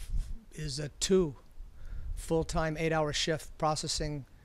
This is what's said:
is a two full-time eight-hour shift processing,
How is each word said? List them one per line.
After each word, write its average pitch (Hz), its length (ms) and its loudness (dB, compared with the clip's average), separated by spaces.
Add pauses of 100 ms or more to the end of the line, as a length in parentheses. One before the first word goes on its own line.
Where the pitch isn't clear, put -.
(540)
is 151 260 -4
a 147 100 -4 (100)
two 180 360 4 (800)
full-time 160 640 0
eight-hour 156 320 2
shift - 460 0
processing, 151 680 0 (200)